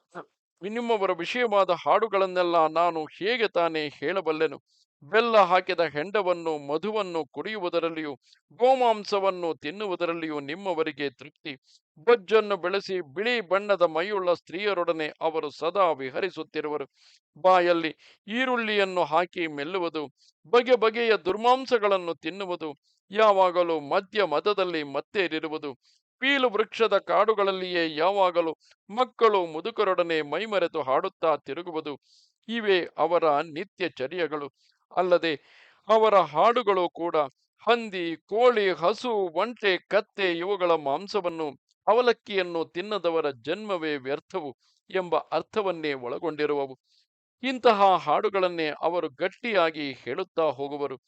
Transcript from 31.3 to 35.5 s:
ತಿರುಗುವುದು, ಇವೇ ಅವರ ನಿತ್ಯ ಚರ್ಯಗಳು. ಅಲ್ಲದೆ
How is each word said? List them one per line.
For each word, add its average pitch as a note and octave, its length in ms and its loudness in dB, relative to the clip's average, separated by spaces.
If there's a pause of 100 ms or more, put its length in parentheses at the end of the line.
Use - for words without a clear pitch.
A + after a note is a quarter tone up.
ತಿರುಗುವುದು, D3+ 640 -10 (480)
ಇವೇ G#3 380 0 (120)
ಅವರ D#3+ 420 2
ನಿತ್ಯ E3+ 480 -8
ಚರ್ಯಗಳು. D3 640 -6 (460)
ಅಲ್ಲದೆ E3+ 380 2 (540)